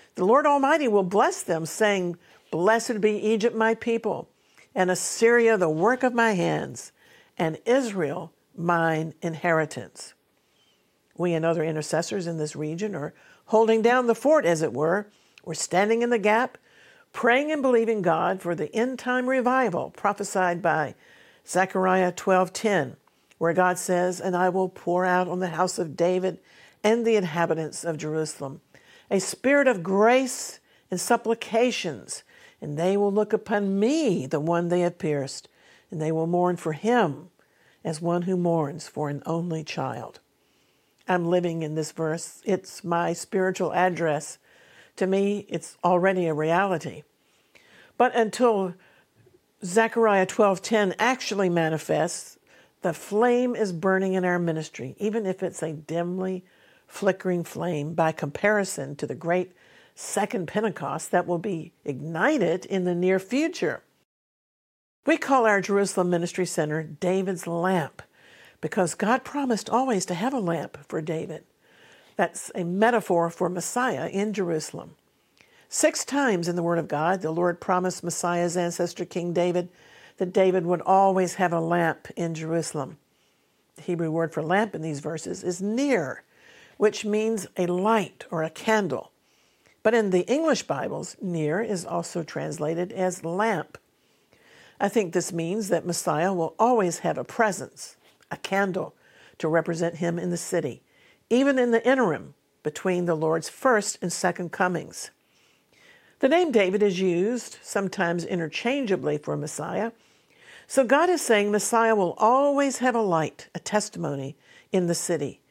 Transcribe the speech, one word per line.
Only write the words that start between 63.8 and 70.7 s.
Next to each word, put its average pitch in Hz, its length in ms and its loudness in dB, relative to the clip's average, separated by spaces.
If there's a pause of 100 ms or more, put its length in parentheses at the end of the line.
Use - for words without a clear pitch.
We 320 100 4
call 262 280 2
our 208 160 4
Jerusalem 196 480 0
Ministry 175 380 0
Center 156 360 -2
David's 180 640 -4
lamp 170 560 -2 (580)
because 165 340 -2
God 247 300 0
promised 254 460 -4
always 240 360 0
to 180 80 -4
have 226 200 -2
a 254 60 -2
lamp 170 460 -4